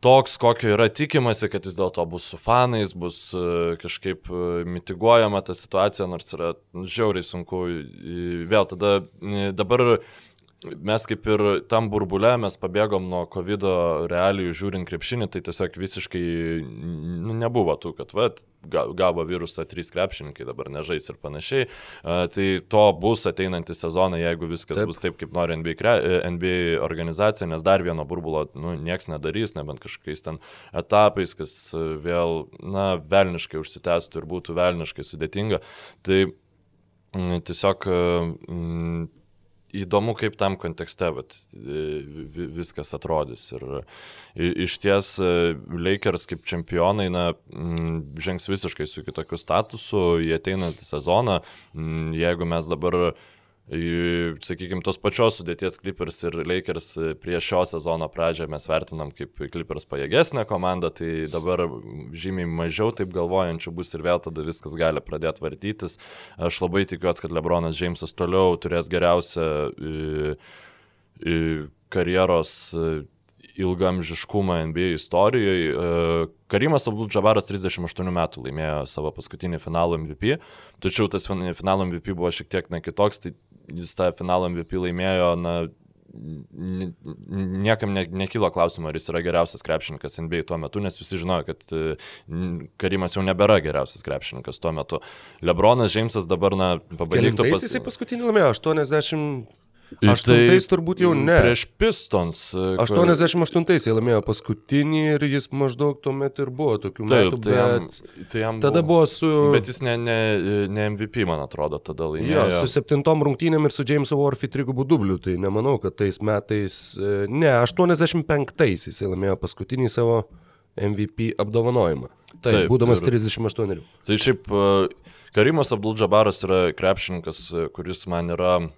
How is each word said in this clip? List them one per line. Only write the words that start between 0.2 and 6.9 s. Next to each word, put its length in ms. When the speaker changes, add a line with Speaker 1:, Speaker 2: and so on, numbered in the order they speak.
Speaker 1:
kokio 380
yra 100
tikimasi, 640
kad 160
vis 80
dėlto 320
bus 220
su 100
fanais, 560
bus, 380
e, 500
kažkaip, 480
e, 380
mitiguojama 760
ta 140
situacija, 500
nors 300
yra, 180
nu, 160
žiauriai 460